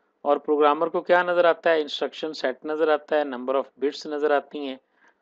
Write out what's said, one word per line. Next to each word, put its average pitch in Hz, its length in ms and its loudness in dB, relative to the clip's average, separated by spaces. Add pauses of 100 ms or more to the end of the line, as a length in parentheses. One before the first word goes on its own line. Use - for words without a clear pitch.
(240)
और 143 140 2
programmer 151 500 2
को 175 120 -4
क्या 175 220 2
नज़र 175 240 2
आता 165 240 2
है? 160 100 2
instruction 147 520 -6
set 131 240 -4 (100)
नज़र 156 240 0
आता 151 260 0
है, 147 80 0
number 127 300 -6
of 135 100 0 (200)
bits 143 220 -6
नज़र 147 260 0
आती 143 340 -2
हैं, 131 120 -10 (440)